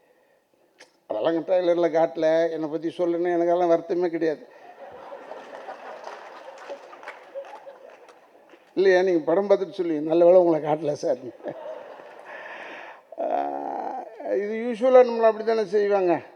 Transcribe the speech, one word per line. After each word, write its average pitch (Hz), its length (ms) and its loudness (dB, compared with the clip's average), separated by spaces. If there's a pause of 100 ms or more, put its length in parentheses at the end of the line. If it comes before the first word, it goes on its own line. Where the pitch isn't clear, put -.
(1080)
அதெல்லாம் 147 380 -2
ட்ரெய்லர்ல 175 460 2
காட்டல, 165 600 2
என்னை 160 180 -6
பத்தி 156 180 -6
சொல்லணும்னு 170 480 -2
எனக்கெல்லாம் 170 380 2
வருத்தமே 175 340 -2
கிடையாது. 160 400 -4 (4000)
இல்லையா, 185 260 6
நீங்க 185 240 2
படம் 190 240 0
பார்த்துட்டு 185 280 2
சொல்லுவீங்க, 165 240 -2
"நல்ல 160 240 4
வேளை 180 140 10
உங்களை 165 260 4
காட்டல 151 260 -2
சார்." 135 260 -2 (2000)
ஆஹ், - 1160 -6
இது 208 180 -4
யூசுவலா 240 500 6
நம்மள 233 180 2
அப்படி 220 220 4
தானே 220 220 0
செய்வாங்க. 190 560 2 (140)